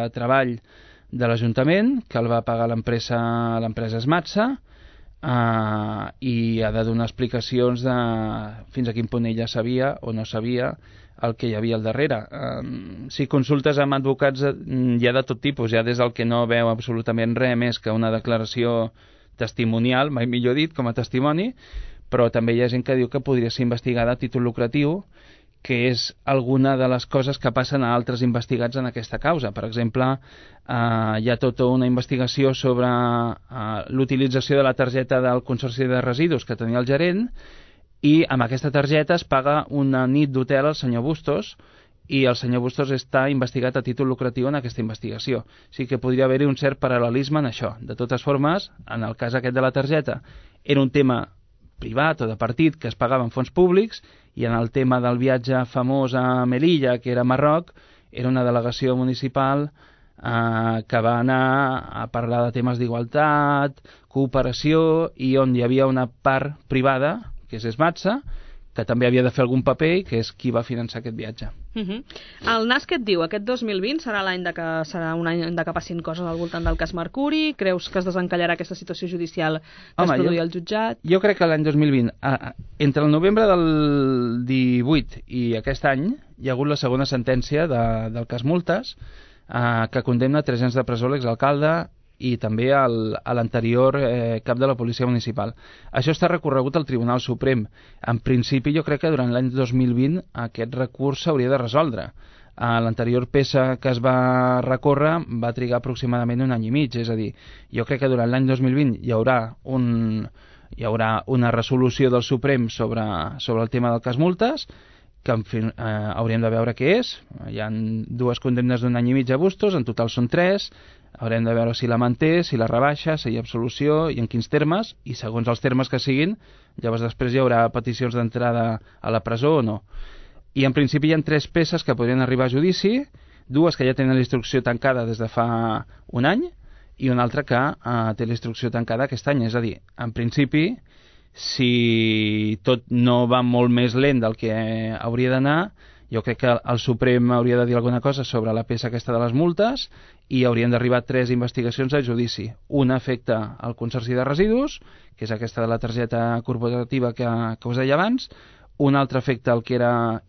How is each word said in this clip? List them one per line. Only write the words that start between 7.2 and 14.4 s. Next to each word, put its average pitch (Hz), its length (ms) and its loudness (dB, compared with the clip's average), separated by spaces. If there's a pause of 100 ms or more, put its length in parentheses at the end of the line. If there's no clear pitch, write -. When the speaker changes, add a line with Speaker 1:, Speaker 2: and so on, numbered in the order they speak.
Speaker 1:
de 127 120 0 (760)
fins 123 160 -2
a 110 80 -4
quin 117 120 -4
punt 117 180 -2
ella 113 220 -2
sabia 127 540 -2
o 117 100 -6
no 110 120 -4
sabia 123 500 -4 (480)
el 117 140 -2
que 123 120 -4
hi 110 60 -2
havia 113 220 -2
al 110 80 -4
darrere. 117 480 -2
Em, 127 760 -10
si 139 220 -4
consultes 143 480 2
amb 139 160 2
advocats, 135 480 0